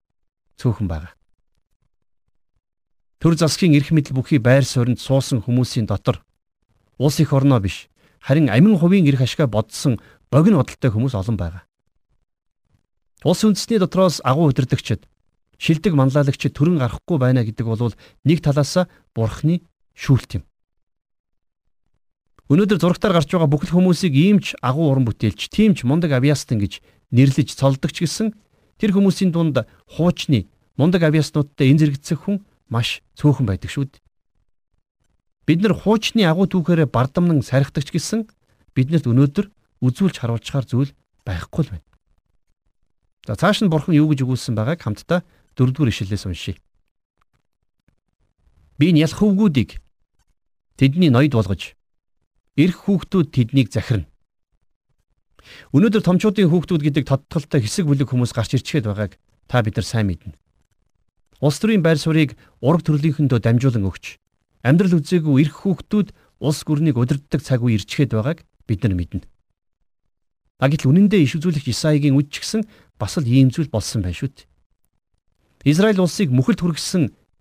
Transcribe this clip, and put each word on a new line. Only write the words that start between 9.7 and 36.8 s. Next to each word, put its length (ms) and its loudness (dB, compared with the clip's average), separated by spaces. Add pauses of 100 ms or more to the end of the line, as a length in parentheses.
богино 320 4
бодолтой 240 -4
хүмүүс 240 -2
олон 240 -4
байгаа. 240 -8 (1600)
Улс 240 0
үндэстний 320 0
дотроос 480 2
агуу 240 4
удирдагчид, 560 -2 (560)
шилдэг 320 0
манлайлагчид 640 0
төрөн 240 0
гарахгүй 400 -4
байна 240 2
гэдэг 240 -8
бол 240 -2 (320)
нэг 160 2
талаас 480 0 (240)
Бурхны 480 -2 (320)
шүүлт 480 -2
юм. 20 -20 (2000)
Өнөөдөр 320 2
зурагтаар 320 0
гарч 160 2
байгаа 160 0
бүхэл 320 0
хүмүүсийг 400 2
ийм 240 4
ч 160 -12
агуу 320 -2
уран 160 2
бүтээлч, 480 -4
тийм 240 2
ч 80 -10
мундаг 320 0
авьяастан 400 0
гэж 240 -6 (320)
нэрлэж 400 2
цолдог 400 -2
ч 160 -4
гэсэн 240 -4 (480)
тэр 160 0
хүмүүсийн 320 2
дунд 400 -2 (160)
хуучны, 640 -2 (240)
мундаг 320 2
авьяаснуудтай 640 0
энэ 240 4
зэрэгцэх 320 -8
хүн 160 -4 (320)
маш 320 -4 (160)
цөөхөн 240 2
байдаг 240 -4
шүү 160 -6
дээ. 160 -20 (1400)
Бид 160 2
нар 160 2
хуучны 480 0
агуу 240 2
түүхээрээ 400 0